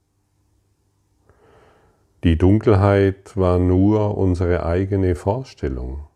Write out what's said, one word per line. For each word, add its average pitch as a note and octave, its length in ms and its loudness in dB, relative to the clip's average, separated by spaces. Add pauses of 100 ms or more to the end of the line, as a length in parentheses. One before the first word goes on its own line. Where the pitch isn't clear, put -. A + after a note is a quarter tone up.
(2250)
Die E2 140 2
Dunkelheit G2 960 2
war F2+ 240 0
nur G2+ 580 0
unsere F2+ 480 -2
eigene F#2 500 -2
Vorstellung. C#2+ 1000 -8